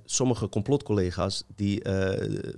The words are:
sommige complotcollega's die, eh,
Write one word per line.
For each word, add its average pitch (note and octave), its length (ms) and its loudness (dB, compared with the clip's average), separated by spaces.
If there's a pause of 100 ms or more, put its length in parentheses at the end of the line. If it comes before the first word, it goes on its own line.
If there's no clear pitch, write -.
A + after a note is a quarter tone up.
sommige A#2+ 440 0
complotcollega's G2 960 0 (120)
die, G2+ 280 0
eh, G2 760 0